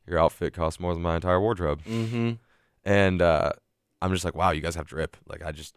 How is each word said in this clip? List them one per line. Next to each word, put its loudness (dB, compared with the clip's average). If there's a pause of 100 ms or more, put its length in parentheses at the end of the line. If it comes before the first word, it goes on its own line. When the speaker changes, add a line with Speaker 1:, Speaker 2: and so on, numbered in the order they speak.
Speaker 1:
your 0
outfit 2
costs -2
more -2
than -4
my 0
entire 2
wardrobe." -2
Speaker 2:
Mm-hmm. -2 (500)
Speaker 1:
And, 2
uh, 4 (500)
I'm 0
just -2
like, -4
"Wow, 2
you -2
guys -4
have -6
drip." -6
Like, -14
I -8
just, -16